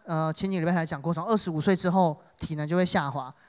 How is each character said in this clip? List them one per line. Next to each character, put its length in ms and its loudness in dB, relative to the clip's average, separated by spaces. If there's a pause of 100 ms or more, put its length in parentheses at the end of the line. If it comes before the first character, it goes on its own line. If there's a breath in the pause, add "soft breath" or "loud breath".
呃， 300 0
前 160 -4
几 80 0
个 40 0
礼 40 2
拜 80 2
才 100 2
讲 160 -6
过， 140 -2
从 100 -4
二 140 2
十 140 -2
五 100 0
岁 140 4
之 160 0
后 280 4 (200 soft breath)
体 160 -6
能 120 -4
就 80 0
会 80 4
下 240 0
滑。 240 -8 (180 soft breath)